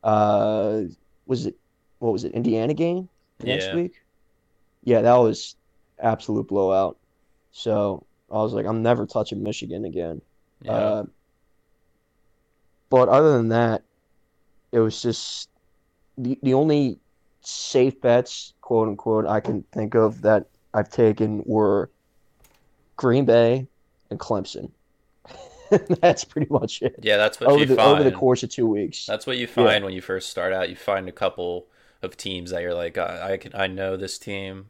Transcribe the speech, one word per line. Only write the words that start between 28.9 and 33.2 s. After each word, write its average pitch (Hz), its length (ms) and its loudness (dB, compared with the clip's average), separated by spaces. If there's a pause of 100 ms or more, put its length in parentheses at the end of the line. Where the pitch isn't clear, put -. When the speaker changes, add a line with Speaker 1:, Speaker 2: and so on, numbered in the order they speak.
Speaker 2:
That's 107 220 -8
what 127 100 -4
you 120 120 -6
Speaker 1:
Yeah. 123 160 0
Speaker 2:
find 107 200 2
when 95 100 -8
you 92 60 -10
first 95 300 -8
start 92 220 -4
out. 92 180 -2
You 92 60 -14
find 98 320 -4
a 90 40 -14
couple 90 540 -6 (360)
of 92 140 -12
teams 90 360 -10
that 87 100 -4
you're 87 120 -4
like, 85 220 -6
"I, 90 360 -6